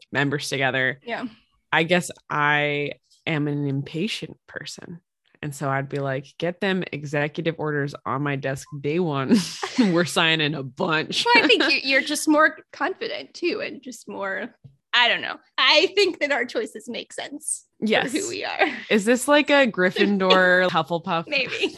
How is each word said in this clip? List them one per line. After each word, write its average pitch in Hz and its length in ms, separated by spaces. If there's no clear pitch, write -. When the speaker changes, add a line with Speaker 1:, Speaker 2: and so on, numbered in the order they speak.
Speaker 1:
members 139 380
together. 131 540
Speaker 2:
Yeah. 233 220
Speaker 1:
I 160 120
guess 175 260
I 147 640
am 147 220
an 143 200
impatient 156 720
person. - 520
And 147 100
so 139 160
I'd 139 200
be 143 100
like, 139 260
"Get 175 220
them 190 300
executive 151 680
orders 147 340
on 131 160
my 139 140
desk 135 300
day 147 180
one." 143 360
<laughs> - 180
We're 175 280
signing 160 500
a 139 80
bunch. 156 640
Speaker 2:
Well, 466 180
I 311 40
think 381 160
Speaker 1:
<laughs> 277 80
Speaker 2:
you, 269 120
you're 269 180
just 294 260
more 311 300
confident - 640
too, - 280
and - 200
just - 260
more, 196 460
I 240 160
don't 175 120
know. - 140
I 302 380
think 381 280
that 285 100
our 254 140
choices 220 440
make - 240
sense - 520
Speaker 1:
Yes. 220 320
Speaker 2:
for 277 60
who - 120
we - 160
are. - 220
Speaker 1:
Is 202 160
this, 240 220
like, 294 240
a 277 160
Gryffindor, 185 1000
Speaker 2:
<laughs> 175 40
Speaker 1:
Hufflepuff 170 560
Speaker 2:
Maybe. 285 400